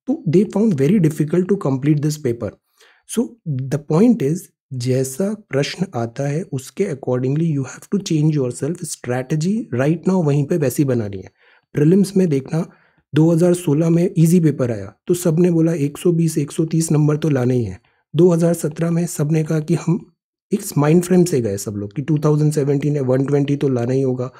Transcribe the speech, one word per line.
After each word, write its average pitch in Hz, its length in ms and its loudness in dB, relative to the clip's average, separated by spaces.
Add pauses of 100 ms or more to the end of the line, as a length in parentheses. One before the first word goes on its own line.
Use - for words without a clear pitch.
तो 269 220 -4
they 180 240 2
found 202 280 0
very 156 300 2
difficult 156 420 0
to 196 140 0
complete 135 340 0
this 151 180 -4
paper। 117 320 -4 (680)
So 269 100 -2 (200)
the 135 300 -4 (140)
point 226 300 4
is, 151 160 -2 (340)
जैसा 131 600 -2 (140)
प्रश्न 143 460 -2
आता 117 340 -4
है 151 140 -4
उसके - 420 -6
accordingly 139 760 -2
you 135 40 -2
have - 320 -14
to 190 180 -2
change 151 280 2
yourself। 135 440 -4
strategy 156 760 -4 (160)
right 151 340 0
now 185 160 2
वहीं 143 200 2
पे 175 120 -2
वैसी 143 280 0
बनानी 113 320 -2
है। 95 140 -14 (440)
प्रीलिम्स 175 420 4
में 185 120 2
देखना, 156 420 -4 (440)
दो 160 180 4
हज़ार 175 220 4
सोलह 165 360 0
में 170 280 2
ईजी 170 220 6
पेपर 135 300 0
आया 98 240 -8 (120)
तो 180 80 2
सबने 175 360 2
बोला, 165 220 2
"एक 147 260 -2
सौ 175 140 2
बीस, 165 260 0
एक 143 140 -4
सौ 165 120 0
तीस 160 280 0
नंबर 151 240 2
तो 156 120 -2
लाना 127 260 2
ही 123 100 0
है।" 95 160 -10 (360)
दो 175 160 6
हज़ार 170 220 2
सत्रह 165 360 -4
में 170 160 0
सबने 156 380 0
कहा 156 160 -2
कि 156 140 -2
हम - 380 -2 (400)
इस - 260 -4
माइंड 151 240 4
फ्रेम 180 220 4
से 151 160 0
गए 104 160 -2
सब 104 160 -8
लोग 101 220 -8
कि 147 80 -6
टू 147 160 0
थाउजेंड 151 340 2
सेवनटीन 143 420 0
है, 147 60 -2
वन 131 260 0
ट्वेंटी 143 300 0
तो 143 120 0
लाना 123 240 -2
ही 135 100 0
होगा, 127 360 -4